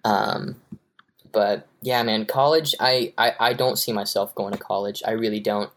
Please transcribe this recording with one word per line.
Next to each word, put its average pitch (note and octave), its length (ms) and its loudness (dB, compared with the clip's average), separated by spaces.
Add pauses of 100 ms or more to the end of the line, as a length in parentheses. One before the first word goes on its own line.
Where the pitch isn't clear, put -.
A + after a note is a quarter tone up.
Um, G#2 520 0 (760)
but G2+ 360 0 (140)
yeah, B2 200 0
man, A2 240 0
college, D3 540 2
I, B2+ 360 2
I, A#2 220 2
I A#2+ 140 2
don't B2+ 260 0
see - 140 -4
myself G2+ 420 -2
going G2+ 180 -4
to G2+ 60 -6
college. G2+ 480 -4
I A2+ 60 0
really A2 280 -2
don't. G#2 360 -2